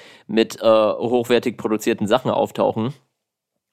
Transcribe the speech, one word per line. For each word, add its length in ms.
mit, 360
äh, 20
hochwertig 960
produzierten 480
Sachen 240
auftauchen. 640